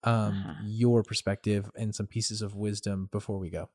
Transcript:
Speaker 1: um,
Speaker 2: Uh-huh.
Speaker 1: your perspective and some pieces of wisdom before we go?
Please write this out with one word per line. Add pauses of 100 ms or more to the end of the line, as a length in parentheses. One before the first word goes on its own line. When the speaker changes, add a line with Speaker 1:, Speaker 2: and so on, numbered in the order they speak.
Speaker 1:
um, (200)
Speaker 2:
Uh-huh. (120)
Speaker 1:
your
perspective
and
some
pieces
of
wisdom
before
we
go?